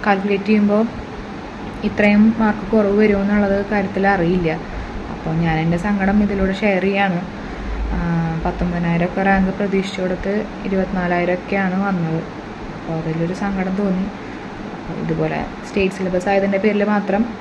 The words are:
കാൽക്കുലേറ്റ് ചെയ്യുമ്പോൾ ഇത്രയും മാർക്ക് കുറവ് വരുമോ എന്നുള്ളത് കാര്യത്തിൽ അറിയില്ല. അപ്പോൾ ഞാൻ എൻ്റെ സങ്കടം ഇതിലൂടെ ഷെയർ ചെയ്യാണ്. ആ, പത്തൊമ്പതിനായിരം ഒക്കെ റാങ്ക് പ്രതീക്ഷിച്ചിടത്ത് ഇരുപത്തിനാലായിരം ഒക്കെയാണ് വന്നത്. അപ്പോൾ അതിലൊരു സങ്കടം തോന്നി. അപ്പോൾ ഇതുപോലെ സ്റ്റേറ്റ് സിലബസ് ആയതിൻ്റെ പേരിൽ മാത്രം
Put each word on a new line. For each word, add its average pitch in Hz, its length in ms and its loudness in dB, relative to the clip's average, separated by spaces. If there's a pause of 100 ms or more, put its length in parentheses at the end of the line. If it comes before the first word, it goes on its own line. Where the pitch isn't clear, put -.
കാൽക്കുലേറ്റ് 196 380 2
ചെയ്യുമ്പോൾ 208 420 4 (960)
ഇത്രയും 208 540 6
മാർക്ക് 208 340 0
കുറവ് 208 260 4
വരുമോ 208 240 4
എന്നുള്ളത് 202 440 2
കാര്യത്തിൽ 196 400 0
അറിയില്ല. 175 460 2 (580)
അപ്പോൾ 160 240 -4
ഞാൻ 165 240 2
എൻ്റെ 165 180 2
സങ്കടം 202 460 2
ഇതിലൂടെ 196 300 2
ഷെയർ 190 300 2
ചെയ്യാണ്. 196 380 2 (720)
ആ, 165 540 0
പത്തൊമ്പതിനായിരം 175 580 0
ഒക്കെ 180 180 -2
റാങ്ക് 190 280 4
പ്രതീക്ഷിച്ചിടത്ത് 190 960 -2 (180)
ഇരുപത്തിനാലായിരം 180 680 0
ഒക്കെയാണ് 190 520 0
വന്നത്. 165 360 0
അപ്പോൾ - 720 -10
അതിലൊരു 160 400 -2
സങ്കടം 190 420 -2
തോന്നി. 190 280 0
അപ്പോൾ - 960 -10
ഇതുപോലെ 156 460 -2 (220)
സ്റ്റേറ്റ് 190 260 0
സിലബസ് 185 340 -2
ആയതിൻ്റെ 196 300 2
പേരിൽ 202 260 2
മാത്രം 208 400 2 (160)